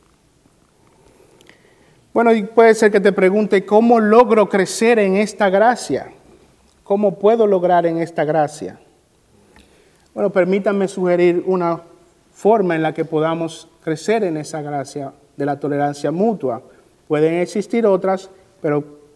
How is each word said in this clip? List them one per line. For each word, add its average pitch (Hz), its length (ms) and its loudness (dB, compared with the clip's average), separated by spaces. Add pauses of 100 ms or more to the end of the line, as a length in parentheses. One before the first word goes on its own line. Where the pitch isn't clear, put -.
(2250)
Bueno, 233 200 4
y 220 100 0
puede 226 320 4
ser 220 160 2
que 208 80 0
te 190 120 2
pregunte, 196 540 0
"¿Cómo 233 340 4
logro 214 480 4
crecer 226 520 0
en 190 180 0
esta 208 320 -2
gracia? 196 600 0 (720)
¿Cómo 202 340 -2
puedo 220 300 2
lograr 180 400 2
en 165 100 -2
esta 165 260 -4
gracia?" 147 560 -4 (1300)
Bueno, 208 180 -2
permítanme 196 560 0
sugerir 175 600 0
una 170 340 -2 (500)
forma 196 440 0
en 160 80 -2
la 156 100 -2
que 160 120 -6
podamos 160 600 -4 (160)
crecer 208 400 -2
en 165 140 -4
esa 151 240 -10
gracia 143 500 -10 (240)
de 143 100 -6
la 143 140 -4
tolerancia 143 520 -4
mutua. 165 500 -4 (460)
Pueden 156 280 0
existir 202 520 -2
otras, 190 420 0 (320)
pero 147 360 -4 (180)